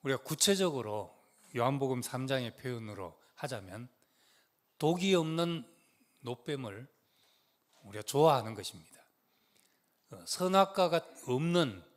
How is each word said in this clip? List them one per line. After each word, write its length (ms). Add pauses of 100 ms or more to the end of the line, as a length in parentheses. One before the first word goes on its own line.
우리가 200
구체적으로 920 (400)
요한복음 460
삼 240
장의 300
표현으로 640 (160)
하자면 540 (880)
독이 360
없는 520 (540)
노뱀을 680 (960)
우리가 180
좋아하는 520
것입니다. 460 (1080)
어, 160
선악과가 800 (200)
없는 580 (120)